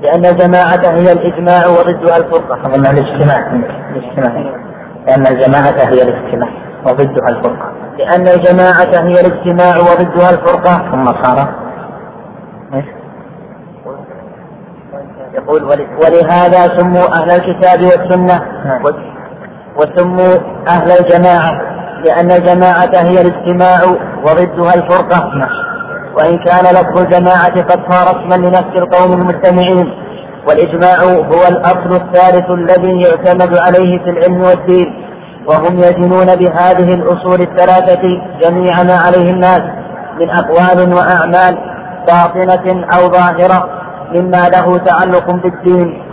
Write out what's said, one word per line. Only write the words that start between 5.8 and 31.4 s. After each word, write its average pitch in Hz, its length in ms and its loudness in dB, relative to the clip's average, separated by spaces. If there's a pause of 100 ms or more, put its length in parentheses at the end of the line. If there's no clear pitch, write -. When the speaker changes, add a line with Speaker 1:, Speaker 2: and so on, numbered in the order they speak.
Speaker 2:
هي 127 140 2
الاجتماع - 460 -4 (380)
وضدها 131 420 -2
الفرقة. - 440 -6 (260)
Speaker 1:
لأن 180 300 0
الجماعة 180 800 2
هي 175 120 4
الاجتماع 180 580 2
وضدها 175 520 2
الفرقة. 170 600 0
Speaker 2:
ثم 131 120 -2 (180)
صار؟ 127 320 -2 (1200)
إيش؟ - 100 -4 (2500)
Speaker 1:
يقول: 143 300 -4
"ول-، 143 240 -2 (160)
ولهذا 175 720 2
سموا 175 440 0
أهل 165 80 -2
الكتاب 180 500 2
والسنة 180 640 2 (220)
Speaker 2:
نعم. 131 200 -4
Speaker 1:
و-، - 960 -8
وسموا 180 540 0 (340)
أهل 170 220 0
الجماعة، 175 640 2 (520)
لأن 175 260 2
الجماعة 180 640 2
هي 180 260 2
الاجتماع 180 580 2 (440)
وضدها 175 520 0
الفرقة. 175 640 0
Speaker 2:
نعم. - 300 -6 (480)
Speaker 1:
وإن 165 220 0
كان 175 260 2
لفظ 180 360 2
الجماعة 180 600 2
قد 175 300 -2
صار 180 180 2
اسما 180 240 -2
لنفس 180 420 0
القوم 180 360 2
المجتمعين، 180 760 0 (600)
والإجماع 170 560 2
هو 175 440 2